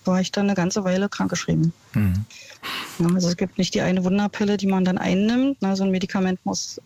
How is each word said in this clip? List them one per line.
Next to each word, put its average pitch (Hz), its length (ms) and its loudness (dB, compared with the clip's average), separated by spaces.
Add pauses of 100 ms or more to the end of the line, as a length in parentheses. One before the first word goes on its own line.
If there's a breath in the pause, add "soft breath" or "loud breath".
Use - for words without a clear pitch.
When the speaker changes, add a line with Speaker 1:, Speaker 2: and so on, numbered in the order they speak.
Speaker 1:
war 185 160 2
ich 180 100 -2
dann 202 160 0
eine 202 80 2
ganze 185 300 0
Weile 185 240 0
krankgeschrieben. 170 640 0 (220)
Speaker 2:
Mhm. 101 300 2 (760 loud breath)
Speaker 1:
Ja, 170 140 2
also 180 140 2
es 175 80 0
gibt - 220 -4
nicht 185 160 -2
die 202 60 2
eine 180 240 0
Wunderpille, 202 540 0
die 196 80 -2
man 190 180 2
dann 185 140 2
einnimmt. 233 640 2
Ne? 196 160 2
So 190 80 0
ein 196 60 2
Medikament 185 540 0
muss - 420 -6